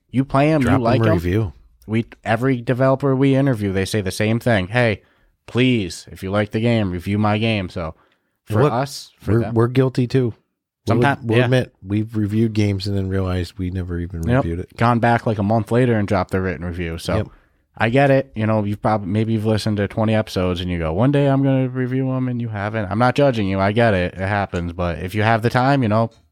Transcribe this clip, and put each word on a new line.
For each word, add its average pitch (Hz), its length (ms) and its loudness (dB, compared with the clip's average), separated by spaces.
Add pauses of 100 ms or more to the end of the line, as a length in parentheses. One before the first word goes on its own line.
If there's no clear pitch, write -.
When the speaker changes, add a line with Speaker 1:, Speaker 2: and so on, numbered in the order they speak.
(120)
Speaker 1:
you 127 120 0
play 143 280 2
'em, 156 100 2
Speaker 2:
Drop 123 160 4
Speaker 1:
you 127 60 0
like 113 160 2
Speaker 2:
'em 113 80 4
a - 20 4
Speaker 1:
'em. 107 60 4
Speaker 2:
review. 90 380 0 (340)
Speaker 1:
We, 113 180 -2 (180)
every 120 380 0
developer 131 540 2
we 135 180 4
interview, 127 380 2
they 95 140 0
say 107 160 -2
the 92 100 -4
same 110 280 0
thing. 104 280 0
"Hey, 113 340 0 (460)
please, 120 640 0
if 87 100 -18
you 95 80 -6
like 104 220 0
the 110 80 -2
game, 110 320 0
review 90 260 -2
my 107 220 2
game." 107 300 -2
So 80 260 -8 (480)
for 107 200 0
Speaker 2:
Look, 147 100 2
Speaker 1:
us, 139 460 -6
for - 120 -6
Speaker 2:
we're, 113 80 4
Speaker 1:
them. 110 160 -2
Speaker 2:
we're 117 120 4
guilty 127 380 0
too. 120 300 0 (520)
We'll, 117 140 2
Speaker 1:
Sometime, 135 240 2
Speaker 2:
we'll 113 140 4
Speaker 1:
yeah. 107 60 4
Speaker 2:
admit 123 360 0
we've 107 340 -4
reviewed 110 380 0
games 101 320 0
and 101 100 -4
then 95 140 -2
realized 92 480 -2
we 90 140 -4
never 90 280 -6
even 87 220 -8
Speaker 1:
Yep. 117 220 0
Speaker 2:
reviewed 85 160 -4
it. - 180 -14
Speaker 1:
Gone 117 220 2
back, 117 260 2
like, 110 140 0
a 104 40 0
month 110 280 0
later 120 260 2
and 101 100 0
dropped 92 220 0
the 95 100 -2
written 87 240 -4
review. 85 360 -6
So 87 180 -4
Speaker 2:
Yep. 107 100 -4 (480)
Speaker 1:
I 113 140 -2
get 135 220 4
it. 135 240 2
You 107 100 -2
know, 110 180 0
you've 104 200 -4
prob-, 110 200 0
maybe 110 300 0
you've 110 140 -2
listened 107 300 0
to 101 100 0
twenty 110 260 0
episodes 92 480 0
and 90 80 -4
you 87 80 -2
go, 80 160 -2
"One 120 180 2
day 143 160 2
I'm 135 140 2
gonna 131 280 0
review 131 420 -4
'em," 131 160 -2
and 123 120 -4
you 117 100 -6
haven't. 107 420 -4
I'm 101 80 -2
not 123 160 2
judging 120 320 2
you. 95 120 0
I 98 120 2
get 113 240 2
it. 90 180 -2
It - 60 -12
happens. 95 540 -4
But 85 260 -4
if 92 160 -8
you 107 80 0
have 113 180 2
the 117 80 0
time, 131 320 2
you 113 80 0
know, 113 220 0 (200)